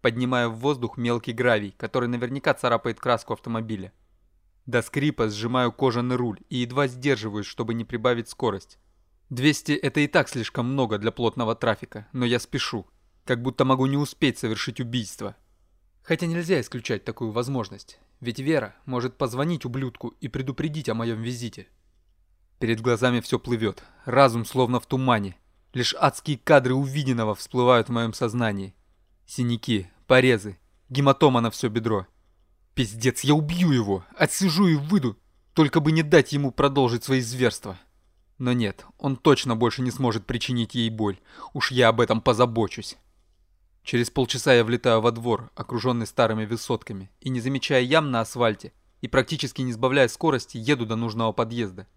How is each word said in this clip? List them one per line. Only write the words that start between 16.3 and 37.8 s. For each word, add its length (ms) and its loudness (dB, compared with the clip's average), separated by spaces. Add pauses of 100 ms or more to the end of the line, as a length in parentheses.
исключать 420 -6
такую 280 -6
возможность, 680 -6 (220)
ведь 180 -8
Вера 360 -2 (100)
может 320 -4
позвонить 480 -2
ублюдку 560 -8
и 80 -10
предупредить 580 -6
о 60 -2
моём 280 -4
визите. 460 -10 (920)
Перед 200 0
глазами 400 2
всё 200 -2
плывёт, 440 -4 (220)
разум 400 4
словно 340 0
в 60 -8
тумане. 520 0 (360)
Лишь 200 -2
адские 440 0
кадры 360 4
увиденного 600 -2
всплывают 540 4
в 20 -4
моём 220 -2
сознании. 600 -4 (520)
Синяки, 600 -2 (200)
порезы, 500 4 (320)
гематома 520 4
на 100 0
всё 180 -4
бедро. 380 -2 (680)
Пиздец, 480 -2
я 120 4
убью 380 2
его, 340 0 (100)
отсижу 520 2
и 80 4
выйду, 420 0 (360)
только 260 4
бы 120 2
не 100 4
дать 300 6
ему 200 -2
продолжить 520 2
свои 180 2
зверства. 560 -2 (600)